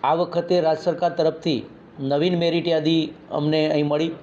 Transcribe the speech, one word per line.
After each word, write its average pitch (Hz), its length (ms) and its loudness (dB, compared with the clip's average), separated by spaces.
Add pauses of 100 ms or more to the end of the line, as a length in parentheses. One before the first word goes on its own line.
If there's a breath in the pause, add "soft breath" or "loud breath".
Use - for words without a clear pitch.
આ 143 100 2
વખતે 170 480 0
રાજ્ય 160 200 2
સરકાર 170 280 0
તરફથી 160 560 -2 (340)
નવીન 147 380 0
મેરિટ 170 300 0
યાદી 160 460 0 (180)
અમને 156 380 0
અહીં 151 180 0
મળી 156 240 0 (120)